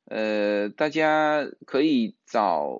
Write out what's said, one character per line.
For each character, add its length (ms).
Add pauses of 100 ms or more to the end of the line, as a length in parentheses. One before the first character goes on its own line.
呃， 640
大 200
家 600 (160)
可 160
以 440
找 380 (160)